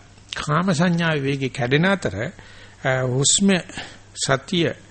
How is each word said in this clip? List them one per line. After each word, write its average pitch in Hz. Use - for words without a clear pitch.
කාම 156
සංඥාවේ 170
වේගය 135
කැඩෙන 135
අතර, 185
අ, 139
හුස්ම 139
සතිය 147